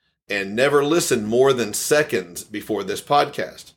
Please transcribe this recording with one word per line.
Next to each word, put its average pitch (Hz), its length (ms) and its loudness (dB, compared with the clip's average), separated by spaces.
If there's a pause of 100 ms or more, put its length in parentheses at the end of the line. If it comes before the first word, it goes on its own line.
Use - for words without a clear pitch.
(280)
and 101 260 -4
never 143 300 4
listened 143 420 0
more 127 260 4
than 107 220 -2
seconds 113 680 -2
before 101 400 -6
this 98 180 -6
podcast. - 760 -2